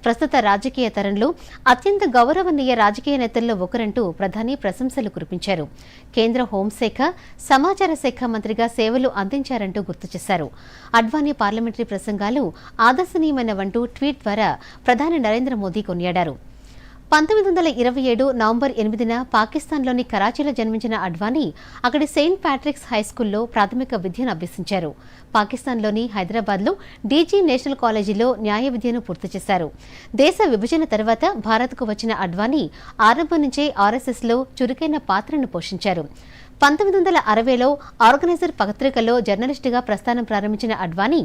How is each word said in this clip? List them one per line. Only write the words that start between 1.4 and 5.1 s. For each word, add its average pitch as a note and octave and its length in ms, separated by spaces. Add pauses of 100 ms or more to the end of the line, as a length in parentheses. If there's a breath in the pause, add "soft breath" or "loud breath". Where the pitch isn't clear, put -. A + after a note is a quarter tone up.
అత్యంత G4 320 (160)
గౌరవనీయ C#4+ 580
రాజకీయ A3+ 420
నేతల్లో A#3 380
ఒకరంటూ G#3 560
ప్రధాని G#3+ 440
ప్రశంసలు B3 540
కురిపించారు. F3+ 600 (480 loud breath)